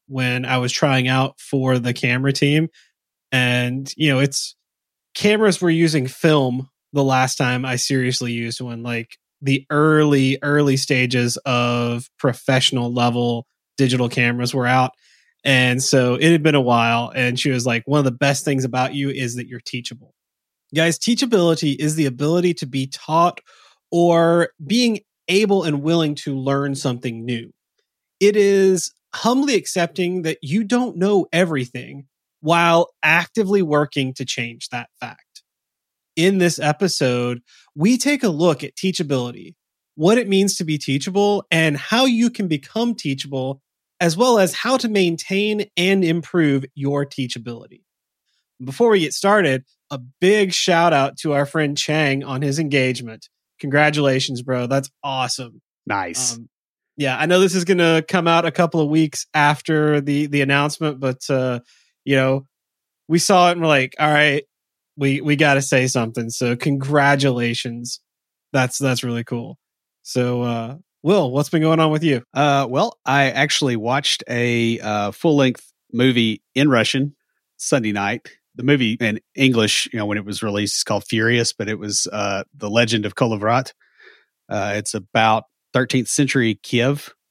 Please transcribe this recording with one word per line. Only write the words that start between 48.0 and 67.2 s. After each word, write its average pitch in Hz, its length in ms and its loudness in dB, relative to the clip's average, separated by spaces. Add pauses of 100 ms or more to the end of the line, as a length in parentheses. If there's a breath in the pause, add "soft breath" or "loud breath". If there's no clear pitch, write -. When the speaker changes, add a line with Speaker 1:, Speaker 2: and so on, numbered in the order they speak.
Speaker 1:
Before 175 280 2
we 202 100 4
get 151 120 -2
started, 180 520 2 (260)
a 139 80 -10 (220)
big 196 320 2
shout 170 400 2
out 139 240 0
to 151 160 -4
our 143 120 0
friend 147 320 -2
Chang 147 460 -2
on 131 180 -6
his 143 180 -2
engagement. 127 680 -2 (320)
Congratulations, 139 840 0
bro. 123 240 -4
That's 135 240 -2 (120)
awesome. 123 600 -8 (240)
Speaker 2:
Nice. 98 480 -6
Speaker 1:
Um, 117 120 -20 (480)
yeah, 135 220 -2
I 151 80 -2
know 180 140 4
this 185 160 2
is 180 100 0
gonna 165 420 4
come 170 200 0
out 170 180 4
a 160 60 0
couple 165 300 0
of 151 60 2
weeks 156 460 0
after 151 680 2
the, 143 280 -2
the 143 140 0
announcement, 143 580 -2
but, 131 280 -4
uh, 127 340 -2 (440 soft breath)
you 139 100 2
know, 135 300 0 (600)
we 160 100 2
saw 180 320 4
it 175 40 2
and 175 80 -4
we're 160 60 0
like, 135 320 2
"All 151 140 2
right, 147 300 2 (520)
we, 139 260 0
we 147 140 2
gotta 139 280 4
say 131 240 2
something." 117 420 -4
So 123 260 -2
congratulations. 135 1400 0 (540)